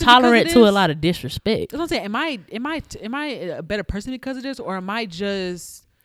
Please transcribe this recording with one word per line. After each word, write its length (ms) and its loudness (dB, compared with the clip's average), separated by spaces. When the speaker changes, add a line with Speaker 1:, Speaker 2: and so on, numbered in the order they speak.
Speaker 1:
because 100 10
of 60 6
Speaker 2:
tolerant 280 6
to 120 8
a 40 10
Speaker 1:
this? 80 4
Speaker 2:
lot 160 4
of 120 -4
disrespect. 720 -2
Speaker 1:
That's 60 -6
what 40 -4
I'm 60 -4
saying. 160 -4
Am 120 -6
I, 220 -4
am 140 -8
I, 160 -6
am 120 -8
I 120 -6
a 360 -8
better 220 -6
person 280 -8
because 260 -8
of 60 -10
this, 140 -8
or 200 -6
am 100 -8
I 160 -4
just, 800 -8